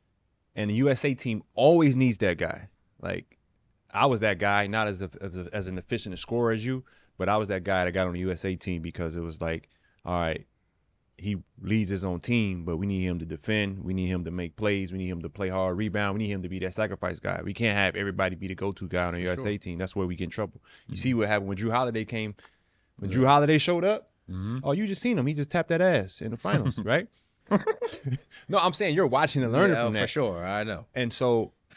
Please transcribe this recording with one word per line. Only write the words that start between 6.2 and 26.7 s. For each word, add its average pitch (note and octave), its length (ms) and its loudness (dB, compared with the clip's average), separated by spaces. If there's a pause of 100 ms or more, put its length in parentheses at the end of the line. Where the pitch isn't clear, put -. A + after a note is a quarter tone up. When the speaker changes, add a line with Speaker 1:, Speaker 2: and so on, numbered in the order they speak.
Speaker 1:
as A2 120 -2
you, B2+ 200 -4 (320)
but F#2 120 -2
I G#2 100 4
was G#2+ 100 0
that F#2+ 160 -2
guy F#2 200 2
that F2+ 80 0
got F#2 140 2
on F2 80 -2
the F2 60 -4
U F#2 100 -2
S E2+ 140 -6
A F#2+ 120 -2
team F2 260 -6
because E2 340 -6
it E2+ 40 -4
was E2 200 -8
like, E2 300 -4 (340)
all F2 160 0
right, D#2+ 260 -2 (760)
he G2+ 160 -2 (240)
leads G2 300 0
his F#2+ 140 -2
own F2+ 160 -2
team, G2+ 440 0
but E2 140 -2
we G2 80 -2
need F#2+ 160 0
him F2+ 160 0
to E2 80 -6
defend. G2 580 -4
We F#2 100 -4
need F#2 120 0
him F2+ 180 -2
to E2 60 -8
make F2 260 -8
plays. G2+ 340 0
We F#2+ 80 -8
need F#2 100 -4
him E2+ 140 -4
to E2 60 -8
play F#2 220 -4
hard, F#2 260 0
rebound. G#2 420 -2
We A2 80 -2
need G2+ 60 -4
him F#2+ 100 -4
to F2+ 60 -8
be F#2 120 -8
that F#2 140 -4
sacrifice F#2 460 -4
guy. F2+ 240 -4
We G2+ 100 -6
can't A2 220 0
have F#2+ 180 2
everybody F#2+ 420 -2
be F#2+ 120 -8
the F#2 60 -6
go-to G2 340 -6
guy F2+ 160 0
on F2 100 -2
the F2 60 -6
Speaker 2:
For F2 60 -2
Speaker 1:
U F2+ 60 0
S F2+ 80 -4
A - 40 -6
Speaker 2:
sure. G#2 140 -2
Speaker 1:
team. E2+ 200 -8
That's F#2 160 -6
where F#2+ 120 0
we F2+ 100 -4
get F2+ 80 -6
in E2 60 -4
trouble. - 300 -6 (280)
You - 60 -10
Speaker 3:
Mm-hmm. F#2 80 -6
Speaker 1:
see C3 120 2
what A2 140 2
happened G2+ 200 2
when G2 100 -2
Drew A2 120 -2
Holiday A#2 340 0
came, G#2+ 300 -6 (640)
when G2 140 -8
Speaker 3:
Yeah. G2+ 60 -2
Speaker 1:
Drew C3 100 6
Holiday D3 320 6
showed F3 260 2
up? G#3+ 260 0 (200)
Speaker 3:
Mm-hmm. G2 340 -6
Speaker 1:
Oh, C#3 80 2
you G3+ 140 0
just G3 160 -4
seen A#3+ 160 2
him. - 80 2
He D3+ 80 0
just D3 160 -2
tapped E3+ 180 0
that E3 140 2
ass C3+ 400 2
in A2 80 -6
the A#2 60 -6
finals, C#3+ 420 0